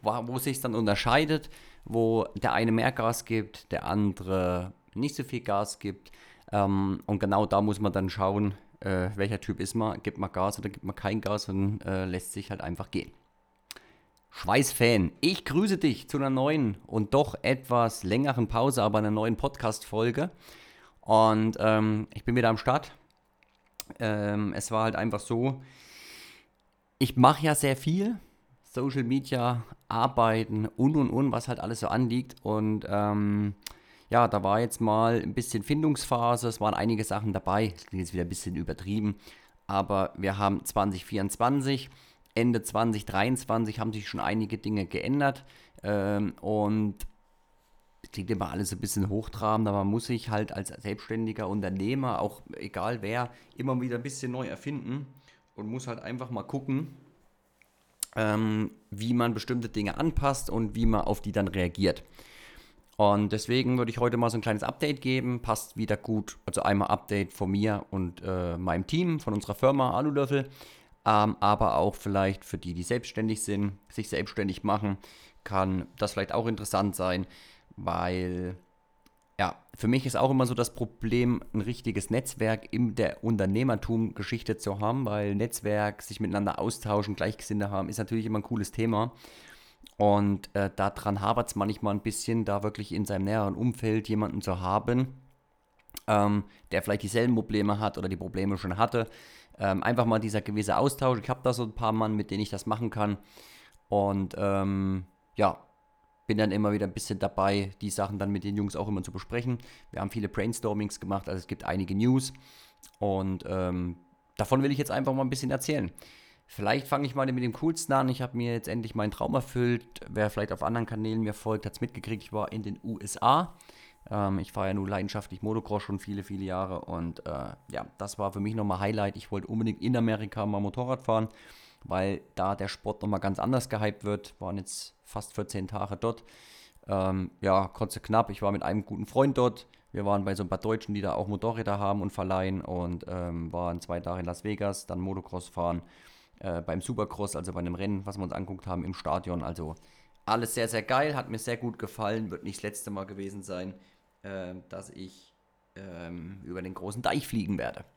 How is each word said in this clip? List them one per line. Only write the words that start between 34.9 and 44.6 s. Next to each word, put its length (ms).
ein 140
bisschen 280
Findungsphase, 840
es 140
waren 140
einige 280
Sachen 300
dabei, 360
das 180
klingt 160
jetzt 100
wieder 120
ein 40
bisschen 260
übertrieben, 600
aber 500
wir 220
haben 260
zwanzig 400
vierundzwanzig, 840
Ende 280
zwanzig 420
dreiundzwanzig 760
haben 120
sich 160
schon 120
einige 380
Dinge 280